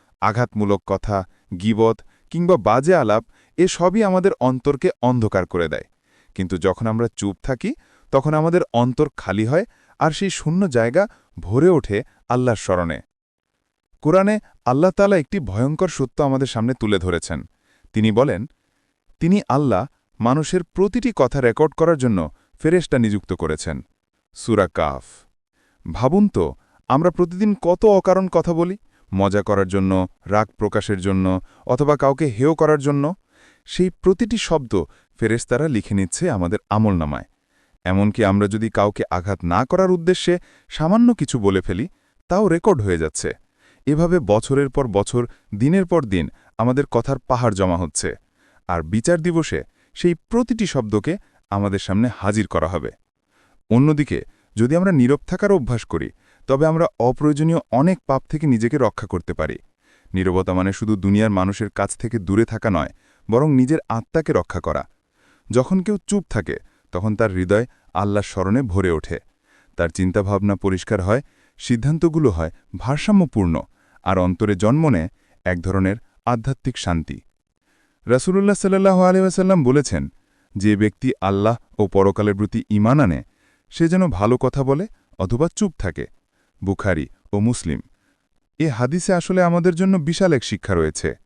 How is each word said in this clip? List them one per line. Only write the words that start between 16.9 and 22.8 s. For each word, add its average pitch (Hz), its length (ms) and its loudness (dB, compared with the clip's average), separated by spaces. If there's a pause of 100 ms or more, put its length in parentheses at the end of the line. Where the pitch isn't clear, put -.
ধরেছেন। 85 460 -4 (480)
তিনি 110 180 2
বলেন, 113 340 0 (720)
"তিনি 185 300 2
আল্লাহ 123 360 0 (340)
মানুষের 147 440 0
প্রতিটি 214 520 -2
কথা 135 260 0
রেকর্ড 131 320 2
করার 165 240 2
জন্য 101 320 0 (300)
ফেরেশতা 160 380 0